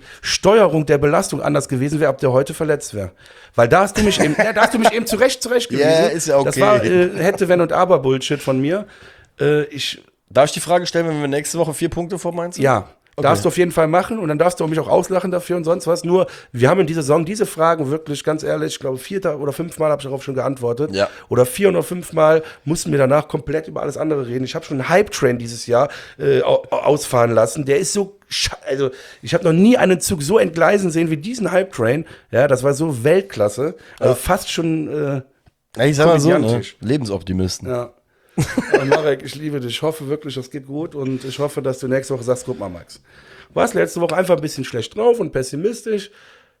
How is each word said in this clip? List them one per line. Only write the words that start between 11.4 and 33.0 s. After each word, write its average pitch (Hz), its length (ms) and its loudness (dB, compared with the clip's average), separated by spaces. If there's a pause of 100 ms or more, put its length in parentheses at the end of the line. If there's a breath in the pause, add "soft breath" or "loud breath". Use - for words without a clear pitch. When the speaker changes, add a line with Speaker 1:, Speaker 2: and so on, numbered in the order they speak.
Speaker 2:
Woche 156 160 0
vier 165 160 -2
Punkte 170 280 -6
vor 170 140 -6
Mainz 175 220 -8
sind? 143 100 -2
Speaker 1:
Ja. 117 240 2 (280)
Speaker 2:
Okay. 143 100 -2
Speaker 1:
Darfst 156 180 2
du 185 40 4
auf 165 100 -2
jeden 175 140 2
Fall 160 160 2
machen 190 320 0
und 170 80 -4
dann 151 100 -2
darfst 180 220 2
du 165 80 0
mich 160 100 -2
auch 139 80 -4
auslachen 180 460 0
dafür 180 240 -4
und 165 80 -4
sonst 165 240 -2
was. 160 160 0
Nur, 175 240 2 (240 loud breath)
wir 123 180 2
haben 185 80 4
in 180 80 2
dieser 165 160 -2
Saison 151 220 2
diese 202 220 -4
Fragen 160 440 0
wirklich, 147 320 -6
ganz 151 220 -4
ehrlich, 151 300 -4
ich - 40 -14
glaube, 131 180 -6
vierter 160 440 -6
oder 143 120 -4
fünfmal 160 380 -4
hab 147 80 0
ich 139 60 -12
darauf 135 180 -8
schon 135 140 -6
geantwortet. 123 580 -2
Speaker 2:
Ja. 98 140 2 (200 loud breath)
Speaker 1:
Oder 123 160 4
vier 190 260 2
oder 170 120 0
fünfmal 160 600 2 (200 loud breath)
mussten 160 280 -2
wir 143 60 2
danach 139 280 2
komplett 156 400 -6
über 156 160 -8
alles 143 140 -6
andere 151 320 -4
reden. 127 160 -4
Ich 123 100 -8
hab 165 100 -8
schon 143 160 -6
einen 127 80 -6
Hype-Train 160 480 2
dieses 117 300 -10
Jahr, 120 220 2 (280 loud breath)
äh, 139 260 2
au-, 135 280 2
ausfahren 127 640 2
lassen. 113 320 2
Der 139 160 2
ist - 120 -4
so 196 280 -6 (100)
scha-, - 260 -4 (120)
also, 139 220 -2 (300 loud breath)
ich 120 140 -6
hab - 80 0
noch 165 100 4
nie 202 240 6
einen 185 240 4
Zug 170 220 -4
so 180 160 2
entgleisen 180 540 2
sehen 165 180 0
wie 160 60 0
diesen 196 340 -6
Hype-Train. 160 540 0 (260 loud breath)
Ja, 120 160 2
das 123 160 2
war 143 100 2
so 135 300 -4